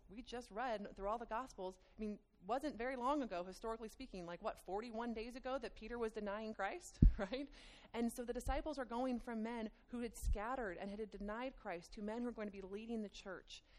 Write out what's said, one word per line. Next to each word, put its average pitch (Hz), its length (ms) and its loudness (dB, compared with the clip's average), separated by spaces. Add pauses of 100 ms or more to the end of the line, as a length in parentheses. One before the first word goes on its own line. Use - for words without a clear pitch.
we 214 120 -10
just 240 280 -6
read 214 460 0
through 196 140 -2
all 226 80 2
the 233 80 -4
Gospels, 214 500 -2 (220)
I - 20 -6
mean, 208 180 -2 (300)
wasn't 262 300 2
very 254 180 0
long 269 260 4
ago, 185 220 0
historically 226 460 -4
speaking, 196 360 -8
like, 170 160 -6
what, 214 240 -2
forty-one 226 480 -2
days 226 220 -4
ago 262 260 -2
that 226 140 -4
Peter 226 220 -6
was 220 160 0
denying 214 400 -2
Christ, 220 540 -2
<laughs> - 100 8
right? 233 300 -2 (460)
And 233 180 4
so 247 120 -4
the 233 100 -2
disciples 277 460 2
are 254 60 0
going 240 340 2
from 226 240 0
men 226 260 0 (220)
who 240 80 -2
had 233 160 -2
scattered 220 640 2
and 202 80 -2
had 208 220 -4
denied 214 500 -2
Christ 175 320 -4
to 220 80 -6
men 214 220 0
who 240 60 0
are 226 40 -4
going 220 140 -2
to 202 40 -4
be 196 120 -8
leading 220 380 -2
the 202 80 -2
church. - 520 -8 (180)